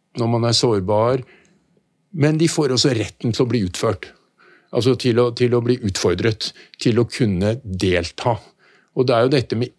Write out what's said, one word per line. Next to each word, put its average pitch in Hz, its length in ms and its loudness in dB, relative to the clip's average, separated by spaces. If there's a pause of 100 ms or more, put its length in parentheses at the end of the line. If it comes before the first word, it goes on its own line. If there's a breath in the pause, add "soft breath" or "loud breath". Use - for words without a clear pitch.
(140)
når 117 140 -2
man 117 160 0
er 117 120 0
sårbar, 110 640 0 (920 soft breath)
men 156 240 2
de 165 100 2
får 147 240 0
også 131 220 2
retten 110 380 -4
til 143 120 0
å 120 60 0
bli 117 140 0
utført. 101 460 -4 (640 soft breath)
Altså 123 240 2
til 117 240 2
å, 123 120 2
til 120 240 0
å 120 80 2
bli 123 160 0
utfordret, 98 720 -2 (240 loud breath)
til 117 260 2
å 117 80 2
kunne 104 520 0
delta. 92 760 -2 (600 soft breath)
Og 131 100 2
det 131 60 2
er 117 140 4
jo 135 60 2
dette 120 240 0
med 123 220 -4